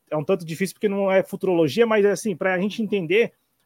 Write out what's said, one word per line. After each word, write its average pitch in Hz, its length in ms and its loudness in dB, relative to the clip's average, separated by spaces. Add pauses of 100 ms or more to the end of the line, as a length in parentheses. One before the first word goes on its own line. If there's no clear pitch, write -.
é 151 80 -4
um 151 60 -2
tanto 180 200 -2
difícil 165 320 -6
porque 208 140 -2
não 196 220 -2
é 190 120 4
futurologia, 185 640 0
mas 220 180 2
é 202 80 4
assim, 190 240 -4
pra 185 240 -2
gente 202 220 -4
entender 196 520 0 (320)